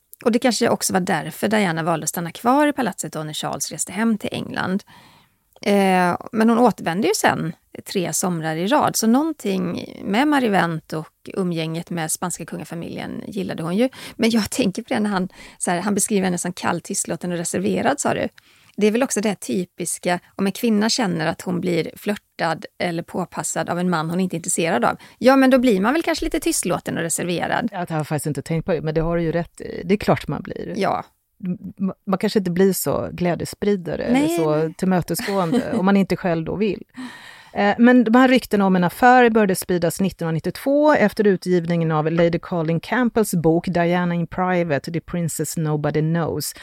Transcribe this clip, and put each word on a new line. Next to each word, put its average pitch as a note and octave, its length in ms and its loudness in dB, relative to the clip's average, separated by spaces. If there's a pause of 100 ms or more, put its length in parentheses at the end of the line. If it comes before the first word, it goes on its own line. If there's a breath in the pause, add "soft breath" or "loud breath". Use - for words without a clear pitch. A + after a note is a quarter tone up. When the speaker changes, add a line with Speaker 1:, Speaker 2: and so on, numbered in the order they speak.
(260)
Speaker 1:
Och A#3 60 4
det A#3 80 2
kanske A#3 300 0
också G#3 240 -2
var F#3+ 60 2
därför E3+ 480 -2
Diana F#3+ 360 0
valde D#3+ 200 -2
att D3+ 60 -6
stanna E3+ 220 -6
kvar C#4 360 2
i C#4+ 60 2
palatset F#3+ 400 -6
då D#3 100 -6
när D3+ 100 -8
Charles D3 380 -6
reste E3 200 -8
hem A3 260 0
till - 140 -8
England. - 520 -4 (840 soft breath)
Eh, F#3+ 520 4 (140)
men A3 180 4
hon A#3 100 4
återvände G#3+ 480 2
ju G#4+ 60 2
sen D#3+ 400 0 (380)
tre E3+ 220 -2
somrar D#3+ 420 -2
i F3 120 -2
rad. A3+ 280 2
Så A3+ 120 0
någonting G#3+ 960 0
med A3+ 240 2
Marivent G3 680 0
och D#3+ 140 -6 (260)
umgänget E3 560 -4
med D#3+ 220 -4
spanska F3 340 -6
kungafamiljen - 800 -10
gillade F#3 360 -6
hon F3 140 -2
ju. B3+ 120 2 (260 loud breath)
Men A3 140 2
jag A3+ 200 0
tänker A3+ 340 -2
på - 100 -6
det A3+ 60 0
när G#3 100 0
han, F#3 200 -2 (280 loud breath)
så - 140 -2
här, F3 100 0
han G3+ 140 -2
beskriver F#3 300 0
henne F3+ 120 0
som F3+ 160 -6
kall, - 280 -2
tystlåten - 500 -6
och F3 60 -4
reserverad, F#3+ 600 -2
sa - 140 -2
du. - 160 -2 (480 soft breath)
Det G3+ 100 2
är G#3 40 4
väl A#3+ 120 2
också A#3 180 -2
det G#3 140 -2
typiska, F3+ 840 -4 (160 soft breath)
om G3 100 -2
en G3 60 0
kvinna A3 380 0
känner F3 380 0
att - 140 -4
hon F3 200 -4
blir E3+ 340 -2
flörtad E3+ 720 -6 (140)
eller E3+ 240 -4
påpassad E3+ 640 -6
av E3+ 100 -2
en F3+ 100 0
man E3 200 0
hon E3+ 100 -2
inte F3+ 160 -2
är - 20 -4
intresserad F3 480 -2
av. - 120 0 (200 loud breath)
Ja, B3+ 180 6
men C4 140 6
då C4 80 6
blir A#3+ 240 4
man A3+ 120 2
väl E4 100 0
kanske E4 220 -2
lite D#4+ 140 -2
tystlåten - 580 -2
och E3 60 -2
reserverad. E3+ 680 -2
Speaker 2:
Ja, G3 80 -8
det F3 140 -6
har D#3 60 0
jag D3+ 80 -4
faktiskt D3+ 180 -2
inte D3 160 -2
tänkt E3 240 -4
på, E3+ 160 0
men D#3 120 -4
det D#3+ 80 2
har E3+ 160 0
du E3+ 60 0
ju D#3+ 80 0
rätt E3+ 300 -4
i. - 240 -10
Det F3 80 0
är G#3+ 40 4
klart - 300 0
man - 140 -4
blir. - 360 -10
Speaker 1:
Ja. - 280 -2 (400)
Speaker 2:
M-, F3+ 120 -4 (200)
ma-, F#3+ 180 -4 (100)
man F#3+ 140 0
kanske G#3+ 200 0
inte F#3 120 0
blir F#3+ 220 4
så - 380 -2
glädjespridare E3+ 1000 -2
Speaker 1:
Nej, C4+ 140 4
Speaker 2:
eller E4+ 180 0
så D3+ 120 2
Speaker 1:
nej. D#3+ 180 0
Speaker 2:
tillmötesgående, F#3 1000 0
Speaker 1:
<laughs> A#3+ 60 -2
Speaker 2:
om F#3 80 0
man G3+ 120 4
inte F#3 180 2
själv E3 300 -2
då D#3+ 100 -6
vill. G3 280 -2 (720 loud breath)
Eh, G3+ 240 2
men B3 260 8
de A3 120 4
här B3+ 120 8
ryktena A#3 380 4
om F#3+ 100 4
en F3+ 80 4
affär B3 460 6
började G#3+ 260 4
spridas F3 460 0
nittonhundranittiotvå F#3+ 920 2
efter G#3+ 340 2
utgivningen E3+ 640 2
av D#3 200 0
Lady E3+ 280 2
Colin E3 400 -2
Campbells A3+ 560 0
bok E3 320 2
Diana F3 480 0
in E3+ 120 -2
Private, F3 640 -2
The E3 100 -4
Princess E3 560 -4
Nobody D3+ 420 -2
Knows. D#3 640 -2